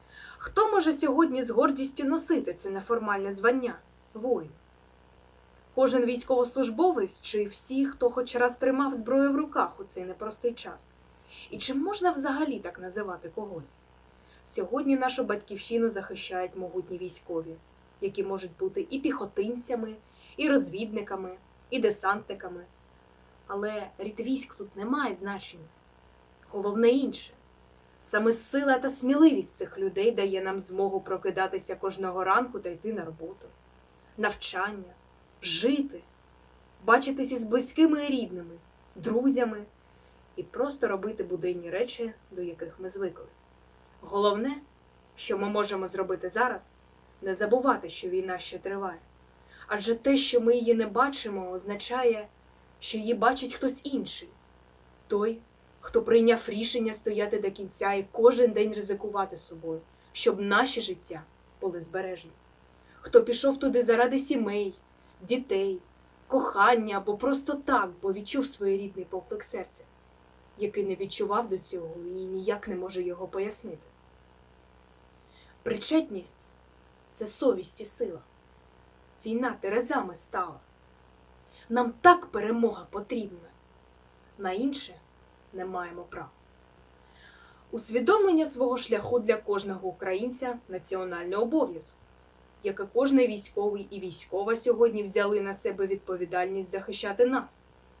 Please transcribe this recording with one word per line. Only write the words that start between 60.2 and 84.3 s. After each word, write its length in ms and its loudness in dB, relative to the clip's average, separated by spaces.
наші 400 2
життя 420 -10
були 200 -4
збережені. 520 -8
Хто 220 8
пішов 360 2
туди 240 4
заради 360 4
сімей, 600 0
дітей, 580 0
кохання 720 4
або 200 -2
просто 360 0
так, 360 2
бо 120 0
відчув 340 -4
своєрідний 580 -4
поклик 380 -10
серця, 400 -10
який 260 -2
не 120 -2
відчував 540 -2
до 80 -2
цього 380 -8
і 200 -8
ніяк 420 -4
не 80 -6
може 280 -6
його 240 -6
пояснити. 600 -8
Причетність — 840 -2
це 160 -6
совість 540 0
і 40 -10
сила. 340 -4
Війна 360 0
терезами 540 0
стала. 440 -6
Нам 320 0
так 240 8
перемога 640 0
потрібна. 600 -8